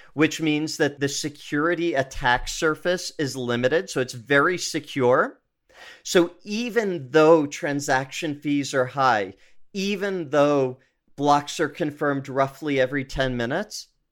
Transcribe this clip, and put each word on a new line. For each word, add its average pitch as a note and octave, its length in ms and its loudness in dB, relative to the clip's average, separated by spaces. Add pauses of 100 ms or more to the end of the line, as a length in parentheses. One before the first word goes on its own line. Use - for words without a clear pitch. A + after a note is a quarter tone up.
(140)
which D#3 260 0
means D3+ 380 -2
that C#3+ 200 0
the C#3 100 -2
security D#3 880 -4
attack C3 540 0
surface F3 680 -2
is C3 180 -4
limited. B2+ 520 0
So D3 120 -4
it's B2+ 140 -4
very C#3+ 440 2
secure. C#3+ 800 0 (640)
So F3 300 2 (100)
even G#3 680 -4
though D#3 360 8
transaction C#3+ 920 -4
fees C#3+ 340 -2
are B2+ 120 2
high, B2 480 0 (380)
even F#3+ 580 -4
though C#3+ 480 2 (380)
blocks C#3+ 440 2
are D3+ 80 0
confirmed C#3+ 600 -4
roughly C3+ 520 -2
every C3+ 240 0
ten C3 320 -2
minutes, C3+ 520 -6 (240)